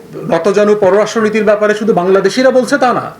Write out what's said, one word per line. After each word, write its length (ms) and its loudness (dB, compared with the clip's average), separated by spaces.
নতজানু 600 0
পররাষ্ট্রনীতির 680 0
ব্যাপারে 300 0
শুধু 200 -2
বাংলাদেশিরা 580 2
বলছে 260 0
তা 160 0
না, 260 -6